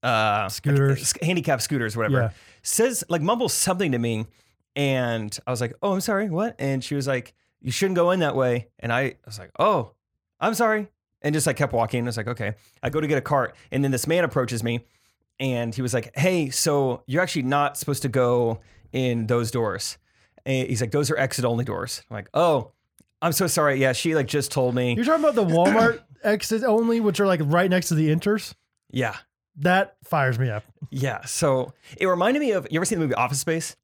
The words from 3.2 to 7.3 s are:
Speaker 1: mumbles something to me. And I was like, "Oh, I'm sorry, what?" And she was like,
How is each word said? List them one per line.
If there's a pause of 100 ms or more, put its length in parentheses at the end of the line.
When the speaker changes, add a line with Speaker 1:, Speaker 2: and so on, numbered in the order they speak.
Speaker 1:
mumbles
something
to
me. (480)
And (100)
I
was
like,
"Oh,
I'm
sorry,
what?"
And
she
was
like, (260)